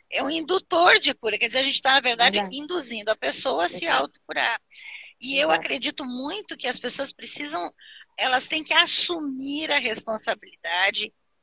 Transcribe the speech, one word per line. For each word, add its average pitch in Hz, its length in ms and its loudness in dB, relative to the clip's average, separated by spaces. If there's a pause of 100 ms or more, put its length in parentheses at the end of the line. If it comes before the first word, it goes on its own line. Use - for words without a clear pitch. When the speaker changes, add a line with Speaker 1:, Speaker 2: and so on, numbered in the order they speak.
(100)
Speaker 1:
é 208 120 -2
um 269 80 -4
indutor 359 680 4
de 285 160 0
cura, 220 240 -4
quer 240 100 0
dizer, 254 120 0
a 269 40 2
gente 269 180 0
tá, 262 100 6
na 269 80 6
verdade, 233 380 4
Speaker 2:
Verdade. 196 180 -2
Speaker 1:
induzindo 254 540 -4
a 214 60 0
pessoa - 480 0
a 349 40 0
se - 160 -2
Speaker 2:
Exato. 269 180 2
Speaker 1:
autocurar. 247 580 -4 (600)
E 269 160 -6
eu 294 120 2
Speaker 2:
Exato. 330 120 2
Speaker 1:
acredito 277 440 -6
muito 277 520 -8
que - 120 -6
as 247 100 -2
pessoas 247 340 -2
precisam, 294 600 -8 (440)
elas 254 300 0
têm 311 160 -4
que 311 100 -6
assumir 302 1000 0
a 285 60 4
responsabilidade, 214 1300 -2 (300)